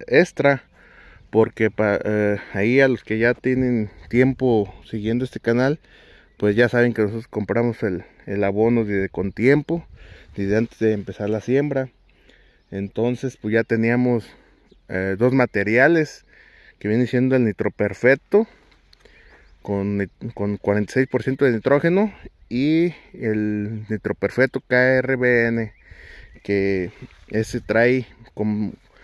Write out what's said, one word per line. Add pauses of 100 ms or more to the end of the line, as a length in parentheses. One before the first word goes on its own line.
extra, (680)
porque
pa-,
eh, (140)
ahí
a
los
que
ya
tienen (180)
tiempo (160)
siguiendo
este
canal, (560)
pues
ya
saben
que
nosotros
compramos
el, (220)
el
abono
desde
con
tiempo, (520)
desde
antes
de
empezar
la
siembra. (800)
Entonces
pues
ya
teníamos, (600)
eh,
dos
materiales, (540)
que
viene
siendo
el
Nitro
Perfecto (1160)
con
nit-,
con
cuarenta
y
seis
por
ciento
de
nitrógeno (340)
y (200)
el
Nitro
Perfecto
K
R
B
N, (720)
que (360)
ese
trae (280)
com-, (300)